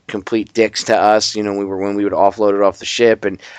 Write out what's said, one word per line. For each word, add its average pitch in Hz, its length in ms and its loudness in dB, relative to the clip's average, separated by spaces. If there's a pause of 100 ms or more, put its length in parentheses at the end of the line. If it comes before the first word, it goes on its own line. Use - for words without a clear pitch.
complete 107 460 -6
dicks 110 320 0
to 113 120 0
us, 107 380 2
you 107 80 -4
know, 101 120 -4
we 101 100 -4
were, 98 140 -6
when 98 160 -4
we 101 100 -2
would 98 80 0
offload 101 420 2
it 101 80 0
off 95 160 2
the - 60 -18
ship, 113 400 2
and 95 160 -4 (180)